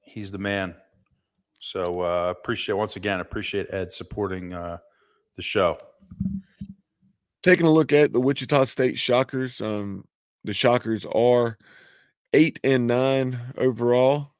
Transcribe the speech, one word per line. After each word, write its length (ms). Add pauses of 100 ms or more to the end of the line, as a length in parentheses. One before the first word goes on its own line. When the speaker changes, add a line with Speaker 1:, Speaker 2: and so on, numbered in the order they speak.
Speaker 1:
he's 300
the 60
man. 360 (840)
So, 400
uh, 360
appreciate, 380
once 220
again, 240
appreciate 500
Ed 220
supporting, 600
uh, 260 (580)
the 60
show. 360 (1700)
Speaker 2:
Taking 220
a 40
look 220
at 200
the 80
Wichita 440
State 340
Shockers, 600
um, 440 (380)
the 100
Shockers 640
are 440 (760)
eight 320
and 240
nine 500 (180)
overall. 840